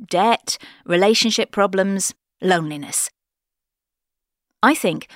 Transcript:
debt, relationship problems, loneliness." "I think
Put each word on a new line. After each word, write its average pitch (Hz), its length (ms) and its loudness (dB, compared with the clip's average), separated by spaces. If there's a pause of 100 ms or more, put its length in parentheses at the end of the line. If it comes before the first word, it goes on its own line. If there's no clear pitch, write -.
debt, 202 540 0 (280)
relationship 208 680 2
problems, 196 640 -2 (260)
loneliness." 160 720 -2 (1500)
"I 269 120 4
think 165 420 -4